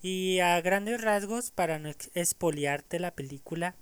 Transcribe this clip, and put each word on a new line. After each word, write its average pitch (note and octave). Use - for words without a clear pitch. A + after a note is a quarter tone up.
Y F#3
a F3
grandes G3+
rasgos, G3+
para D#3+
no D3+
ex-, -
expoliarte D3+
la F3
película D#3+